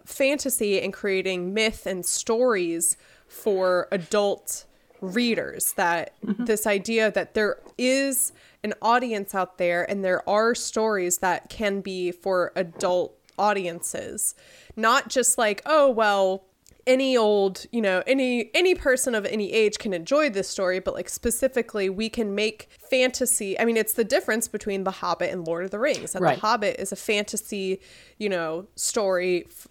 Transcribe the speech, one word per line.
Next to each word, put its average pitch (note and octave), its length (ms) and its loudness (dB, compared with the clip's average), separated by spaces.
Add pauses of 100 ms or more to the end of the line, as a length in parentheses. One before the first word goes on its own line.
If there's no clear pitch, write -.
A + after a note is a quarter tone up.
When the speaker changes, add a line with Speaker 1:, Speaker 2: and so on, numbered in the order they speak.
Speaker 1:
fantasy C4 760 0
and G3 120 -4
creating F#3+ 640 -2
myth A3 320 0
and F3+ 180 -6
stories G3 920 0 (320)
for F#3 640 0
adult G3+ 720 -2 (360)
readers, G3 760 -2
that E3+ 400 0 (120)
Speaker 2:
Mm-hmm. G#3+ 200 -4
Speaker 1:
this G#3+ 200 0
idea G#3+ 460 2
that - 220 -4
there G#3 260 0 (180)
is C4 540 0 (320)
an G#3 180 -4
audience A3+ 540 0
out F#3 220 -4
there F3 300 0
and G3 160 -4
there F#3 240 0
are A3 260 2
stories G#3 640 -2
that F3+ 300 -2
can G3 320 -2
be F#3 300 -4
for F3+ 460 0
adult F3+ 600 -2 (220)
audiences, F#3+ 960 -2 (420)
not A3+ 320 2
just - 300 0
like, G#3 280 0
"Oh, D4 240 6
well, G3 540 2 (420)
any C4 300 4
old, G#3 560 4
you A#3 80 0
know, F#3 260 2
any, B3+ 480 0
any F4+ 200 6
person B3+ 400 0
of G3+ 100 0
any G#3 280 -2
age G#3+ 260 2
can G3+ 160 -4
enjoy C4+ 360 2
this G3 180 -4
story," F#3 300 -2
but, F#3 160 -4
like, - 140 -6
specifically A#3 800 -2
we G#3+ 180 -4
can G#3+ 260 -4
make G#3+ 340 -4 (220)
fantasy. B3+ 680 0
I A3+ 60 2
mean, A#3 120 2
it's A3 180 0
the A3+ 100 2
difference A#3 440 0
between G3 360 -4
The F#3+ 80 0
Hobbit F3+ 400 -2
and F3 140 -6
Lord E3+ 180 -2
of F#3+ 60 -8
the G#3 80 -6
Rings, C4 340 -2
that F3+ 100 -2
Speaker 2:
Right. D#3 140 4
Speaker 1:
The - 60 -10
Hobbit G#3+ 360 0
is G3 140 -6
a G3 40 -8
fantasy, G3+ 840 -4 (380)
you G#3 100 -4
know, E3+ 380 -4 (100)
story F#3 720 0
f-, - 220 -20